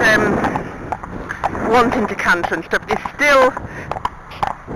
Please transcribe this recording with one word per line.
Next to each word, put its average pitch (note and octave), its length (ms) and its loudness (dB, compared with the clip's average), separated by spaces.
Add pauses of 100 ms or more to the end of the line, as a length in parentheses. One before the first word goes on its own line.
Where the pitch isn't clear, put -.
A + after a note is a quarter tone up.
(160)
um, G#3 240 2 (1300)
wanting A#3 380 4
to G3 80 -6
canter F3+ 400 0
and E3 100 -2
stuff, - 220 -2
he's - 160 -2 (120)
still C#4 360 6 (1200)